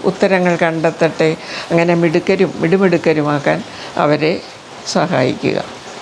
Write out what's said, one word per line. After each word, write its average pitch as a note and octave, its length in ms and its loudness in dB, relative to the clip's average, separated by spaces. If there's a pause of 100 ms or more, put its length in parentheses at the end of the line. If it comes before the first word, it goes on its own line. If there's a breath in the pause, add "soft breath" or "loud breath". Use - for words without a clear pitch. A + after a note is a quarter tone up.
ഉത്തരങ്ങൾ F#3 500 2
കണ്ടെത്തട്ടെ. D#3+ 760 0 (360 loud breath)
അങ്ങനെ E3+ 300 2
മിടുക്കരും E3+ 640 2
മിടുമിടുക്കരുമാക്കാൻ D#3+ 1000 2 (380 loud breath)
അവരെ D3+ 360 2 (540)
സഹായിക്കുക. C#3+ 720 0 (440)